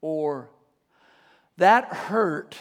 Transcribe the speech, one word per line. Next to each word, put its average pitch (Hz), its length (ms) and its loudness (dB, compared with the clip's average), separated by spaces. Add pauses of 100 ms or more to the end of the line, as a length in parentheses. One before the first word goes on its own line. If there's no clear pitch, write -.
Or, 151 500 -6 (1080)
"That 220 340 4
hurt 190 680 -4